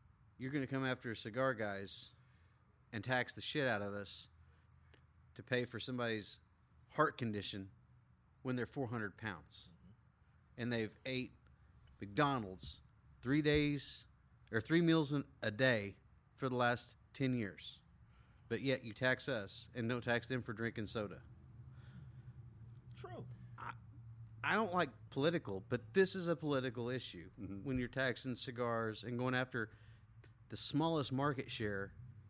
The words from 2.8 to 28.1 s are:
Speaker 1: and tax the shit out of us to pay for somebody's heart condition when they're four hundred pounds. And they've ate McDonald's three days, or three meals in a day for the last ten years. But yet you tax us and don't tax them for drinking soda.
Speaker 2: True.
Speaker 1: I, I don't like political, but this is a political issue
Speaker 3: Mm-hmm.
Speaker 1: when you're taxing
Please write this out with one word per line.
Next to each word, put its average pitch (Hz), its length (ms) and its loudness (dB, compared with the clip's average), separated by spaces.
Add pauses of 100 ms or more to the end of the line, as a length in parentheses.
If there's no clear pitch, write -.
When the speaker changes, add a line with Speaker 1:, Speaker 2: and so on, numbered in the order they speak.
Speaker 1:
and 107 120 -4
tax 123 300 2
the 107 80 -8
shit 143 260 0
out 107 140 2
of 101 120 -2
us - 340 -8 (1080)
to 101 80 -14
pay 123 220 2
for 117 140 -6
somebody's 117 580 -2 (540)
heart 151 260 4
condition 104 500 -2 (760)
when 127 120 0
they're 120 100 0
four 135 220 -4
hundred 107 300 -2
pounds. 92 500 -8 (880)
And 120 140 -2
they've 113 200 0 (140)
ate 127 260 -2 (680)
McDonald's 104 800 0 (420)
three 139 200 4
days, 147 640 2 (460)
or 110 100 4
three 165 200 6
meals 160 320 6
in 143 100 2 (200)
a 110 80 2
day 107 440 4 (420)
for 135 120 0
the 127 60 0
last 120 400 2 (180)
ten 131 200 2
years. 107 460 -4 (680)
But 110 140 -2
yet 131 240 2
you 107 80 -8
tax 127 340 2
us 107 480 -2
and 117 140 0
don't 120 140 0
tax 120 260 2
them 127 120 0
for 113 120 -6
drinking 110 320 -2
soda. 101 320 -4 (1800)
Speaker 2:
True. 349 260 -10 (340)
Speaker 1:
I, 123 120 -10 (720)
I 156 120 4
don't 202 180 2
like 170 160 4 (200)
political, 139 600 2
but 120 120 2 (120)
this 190 220 6
is 175 120 -2
a 170 80 4
political 127 540 0
issue 95 380 -6 (140)
Speaker 3:
Mm-hmm. 98 160 -6 (100)
Speaker 1:
when 131 100 2
you're 123 100 0
taxing 127 480 0